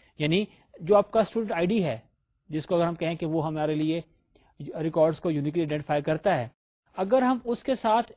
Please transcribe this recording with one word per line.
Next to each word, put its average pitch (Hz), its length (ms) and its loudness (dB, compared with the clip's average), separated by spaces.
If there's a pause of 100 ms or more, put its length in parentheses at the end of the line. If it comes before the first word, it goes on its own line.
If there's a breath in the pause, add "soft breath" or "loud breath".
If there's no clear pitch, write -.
(180 soft breath)
یعنی 160 260 0 (360 soft breath)
جو 185 160 4
آپ 202 140 2
کا 220 100 2
اسٹوڈنٹ 214 320 -2
آئی 175 140 0
ڈی 196 180 2
ہے، 120 140 -2 (500)
جس 151 180 -6
کو 185 80 0
اگر 170 120 4
ہم 170 80 -2
کہیں 165 200 -4
کہ 165 120 -6
وہ 156 200 -2
ہمارے 156 280 -2
لیے 156 260 -2 (600 soft breath)
ریکارڈز 160 600 0
کو 175 100 -2
یونیکلی 151 320 -2
آئیڈینٹیفائی 147 400 -2
کرتا 156 360 0
ہے، 117 100 -6 (480)
اگر 202 260 2
ہم 254 220 2
اس 233 180 -4
کے 262 120 -2
ساتھ 226 420 0